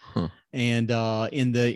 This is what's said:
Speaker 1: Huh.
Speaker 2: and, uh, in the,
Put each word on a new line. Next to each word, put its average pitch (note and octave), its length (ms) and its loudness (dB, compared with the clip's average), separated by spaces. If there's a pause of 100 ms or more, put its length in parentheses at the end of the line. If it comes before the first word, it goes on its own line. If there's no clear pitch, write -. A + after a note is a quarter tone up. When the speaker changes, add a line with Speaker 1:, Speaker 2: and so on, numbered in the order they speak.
Speaker 1:
Huh. F2 280 -4 (240)
Speaker 2:
and, A#2 380 0
uh, A2+ 420 0
in B2+ 200 0
the, A#2+ 240 2